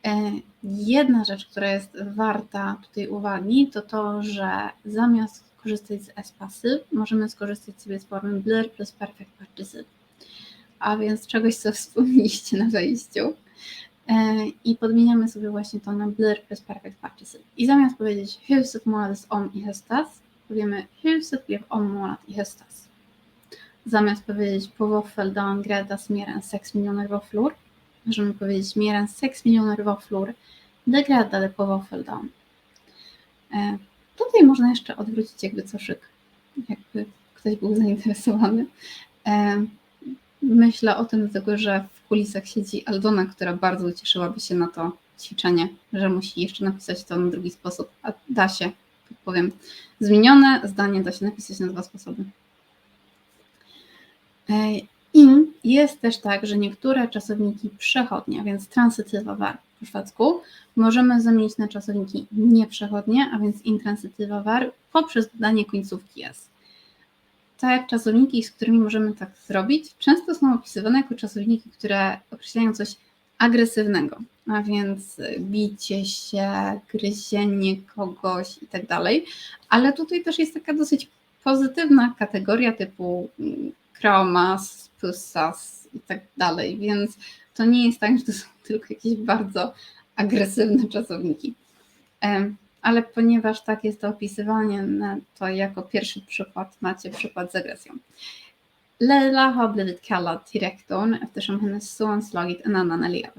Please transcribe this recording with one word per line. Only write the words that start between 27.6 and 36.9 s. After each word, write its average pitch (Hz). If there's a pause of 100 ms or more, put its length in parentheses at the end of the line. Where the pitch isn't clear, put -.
możemy 208
powiedzieć 196
mer 214
än 208
sex -
miljoner 214
våfflor 202 (520)
blev 277
gräddade 208
på 196
Waffeldagen. 196 (1200)
E, 208 (380)
tutaj 466
można 254
jeszcze -
odwrócić 220
jakby 202
coszyk, - (680)
jakby 208 (280)